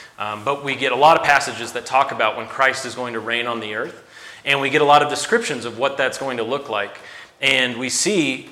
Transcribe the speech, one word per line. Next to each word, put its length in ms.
Um, 240
but 180
we 140
get 160
a 40
lot 220
of 60
passages 480
that 120
talk 280
about 240
when 100
Christ 400
is 80
going 200
to 60
reign 280
on 100
the 160
earth. 300
And 160
we 100
get 120
a 20
lot 180
of 60
descriptions 560
of 140
what 180
that's 200
going 200
to 80
look 240
like. 280
And 360
we 100
see 640